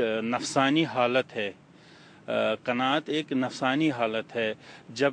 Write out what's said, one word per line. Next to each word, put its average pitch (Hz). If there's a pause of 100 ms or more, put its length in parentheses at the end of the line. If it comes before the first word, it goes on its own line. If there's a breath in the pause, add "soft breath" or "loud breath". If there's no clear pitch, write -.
(240)
نفسانی 139
حالت 123
ہے، 101 (760 loud breath)
آ، 120 (320)
قناعت 131
ایک 151
نفسانی 135
حالت 110
ہے۔ 110 (360 loud breath)
جب 127